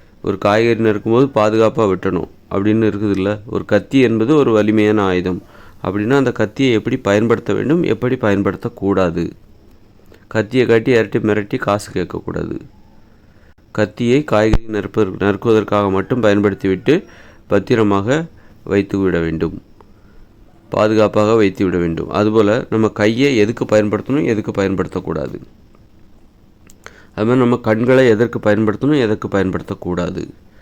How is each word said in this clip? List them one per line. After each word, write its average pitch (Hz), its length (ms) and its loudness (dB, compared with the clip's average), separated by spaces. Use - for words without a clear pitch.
ஒரு 98 160 -4
காய்கறி 113 460 0
நறுக்கும்போது 113 520 2
பாதுகாப்பா 110 500 2
வெட்டணும் 92 440 -2
அப்படின்னு 107 380 0
இருக்குதுல்ல. 101 560 -2
ஒரு 98 200 -6
கத்தி 107 340 0
என்பது 113 360 2
ஒரு 139 160 4
வலிமையான 107 500 2
ஆயுதம். 92 400 -2
அப்படின்னா 104 340 0
அந்த 127 140 2
கத்தியை 120 420 0
எப்படி 113 240 0
பயன்படுத்த 107 560 0
வேண்டும், 127 300 0
எப்படி 120 320 -2
பயன்படுத்தக்கூடாது. 98 1160 -2
கத்தியை 110 380 0
காட்டி 113 280 2
யார்கிட்டயும் 110 360 0
மிரட்டி 104 280 -2
காசு 104 340 -2
கேட்கக்கூடாது. 85 680 -8
கத்தியை 120 520 0
காய்கறி 110 440 0
நறுப்ப-, 101 520 -4
நறுக்குவதற்காக 101 720 0
மட்டும் 98 280 -2
பயன்படுத்திவிட்டு 101 840 0
பத்திரமாக 107 800 0
வைத்து 101 340 -2
விட 92 220 0
வேண்டும், 82 420 -4
பாதுகாப்பாக 107 680 2
வைத்து 101 300 2
விட 90 120 0
வேண்டும். 82 320 -2
அதுபோல 107 600 2
நம்ம 110 180 0
கையை 117 500 0
எதுக்கு 110 280 0
பயன்படுத்தணும், 107 600 0
எதுக்கு 110 260 -2
பயன்படுத்தக்கூடாது. 90 840 -4
அது 107 100 -2
மாதிரி 123 140 2
நம்ம 120 180 2
கண்களை 120 500 2
எதற்கு 113 320 2
பயன்படுத்தணும், 110 600 0
எதற்கு 107 260 -2
பயன்படுத்தக்கூடாது. 90 920 -4